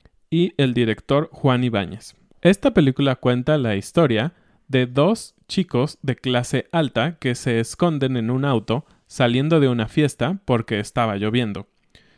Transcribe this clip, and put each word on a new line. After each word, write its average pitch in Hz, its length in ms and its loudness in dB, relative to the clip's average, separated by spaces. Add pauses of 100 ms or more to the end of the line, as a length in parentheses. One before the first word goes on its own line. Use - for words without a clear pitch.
(300)
y 175 260 2
el 131 160 2
director 120 580 0
Juan 127 320 0
Ibáñez. 101 520 -4 (260)
Esta 196 320 2
película 135 440 2
cuenta 127 420 0
la 113 180 -2
historia 123 560 0 (360)
de 127 180 0
dos 147 480 0 (120)
chicos 143 540 -2
de 131 160 -4
clase 123 560 -2
alta 156 460 -2
que 123 160 -2
se 117 260 -2
esconden 135 560 -2
en 117 140 -2
un 131 160 -2
auto 120 400 -2 (200)
saliendo 139 540 2
de 139 80 4
una 120 180 0
fiesta 151 600 -2
porque 113 340 0
estaba 113 360 -4
lloviendo. 107 520 -4 (500)